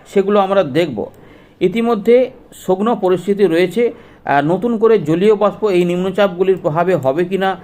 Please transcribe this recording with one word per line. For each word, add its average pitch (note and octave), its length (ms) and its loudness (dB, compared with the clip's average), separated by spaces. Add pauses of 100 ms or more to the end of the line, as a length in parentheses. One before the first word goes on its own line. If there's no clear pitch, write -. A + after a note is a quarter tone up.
সেগুলো G3+ 340 2
আমরা F#3+ 240 2
দেখব। C3+ 420 -2 (540)
ইতিমধ্যে A#3 680 2 (240)
শুকনো G#3 420 -2
পরিস্থিতি F#3 480 0
রয়েছে। F#3 480 0 (320)
আহ, C#3+ 200 2
নতুন F#3+ 340 -2
করে A3 200 4
জলীয় F3 360 2
বাষ্প G3+ 300 -2
এই F3+ 200 2
নিম্নচাপগুলির F#3 720 0
প্রভাবে E3+ 380 -2
হবে C#3 300 0
কি F#3 140 -4
না, F#3+ 240 -2